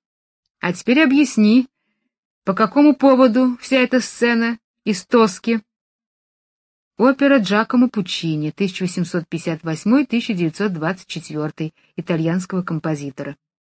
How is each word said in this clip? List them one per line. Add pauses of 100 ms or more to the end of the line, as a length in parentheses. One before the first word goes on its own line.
(600)
а
теперь
объясни, (760)
по
какому
поводу
вся
эта
сцена (260)
из
Тоски?" (1400)
Опера
Джакомо
Пуччини,
тысяча
восемьсот
пятьдесят
восьмой,
тысяча
девятьсот
двадцать
четвертый, (220)
итальянского
композитора. (440)